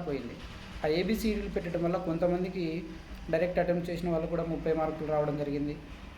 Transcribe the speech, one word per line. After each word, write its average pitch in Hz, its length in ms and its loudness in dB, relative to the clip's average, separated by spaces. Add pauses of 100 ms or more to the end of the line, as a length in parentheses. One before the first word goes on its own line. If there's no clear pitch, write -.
పోయింది. 127 300 -4 (480)
ఆ 156 40 4 (100)
ఏబిసిడీలు 208 560 2
పెట్టడం 170 320 0
వల్ల 175 100 4 (120)
కొంతమందికి 175 580 2 (680)
డైరెక్ట్ 175 300 4
అటెంప్ట్ 175 280 2
చేసిన 175 240 0
వాళ్ళు 165 200 0
కూడా 165 180 2
ముప్పై 160 280 2
మార్కులు 156 340 0
రావడం 147 280 2
జరిగింది, 143 320 -2 (420)